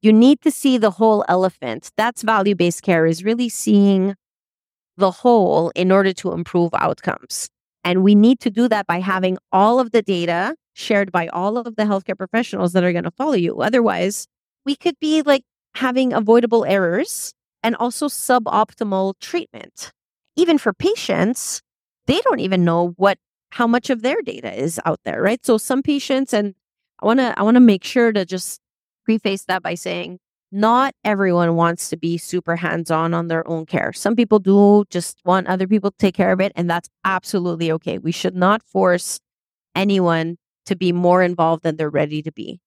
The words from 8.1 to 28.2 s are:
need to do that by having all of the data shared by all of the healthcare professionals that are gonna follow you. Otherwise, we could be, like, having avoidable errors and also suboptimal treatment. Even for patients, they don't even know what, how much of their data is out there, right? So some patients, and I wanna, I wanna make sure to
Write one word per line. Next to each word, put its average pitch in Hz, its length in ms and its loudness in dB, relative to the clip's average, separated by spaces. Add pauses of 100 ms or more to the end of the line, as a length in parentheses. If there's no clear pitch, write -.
need 226 260 6
to 240 100 -4
do 226 180 0
that 208 180 -2
by 175 140 -2
having 185 380 -2 (120)
all 214 300 4
of 233 120 -4
the 226 100 2
data 180 540 -4 (200)
shared 202 360 -2
by 170 160 -2
all 202 280 -4
of 226 200 -8
the 214 80 0
healthcare 196 340 -4
professionals 196 540 -4
that 180 100 2
are 180 100 0
gonna 170 200 -4
follow 285 220 -2
you. 175 260 -2
Otherwise, 208 680 -2 (380)
we 277 100 -4
could 339 240 -4
be, 311 240 0
like, 269 220 2 (320)
having 254 360 0
avoidable 226 520 2
errors 190 680 -2 (300)
and 233 140 -2
also 247 320 -4
suboptimal 214 1120 -2
treatment. - 720 -10 (420)
Even 330 240 2
for 214 140 0
patients, 220 880 -2 (440)
they 311 160 2
don't - 180 0
even 185 240 0
know 175 320 0
what, 196 220 2 (320)
how 240 180 -2
much 240 200 0
of 240 140 -2
their 294 180 -2
data - 320 -10
is 139 320 -6
out - 200 -4
there, - 180 -6
right? 208 240 -2
So 226 120 2
some 254 220 -2
patients, 269 520 -2
and 208 220 -2 (460)
I - 60 -2
wanna, 240 300 2
I 202 80 -2
wanna 240 160 6
make 214 240 6
sure 233 280 0
to 202 120 -2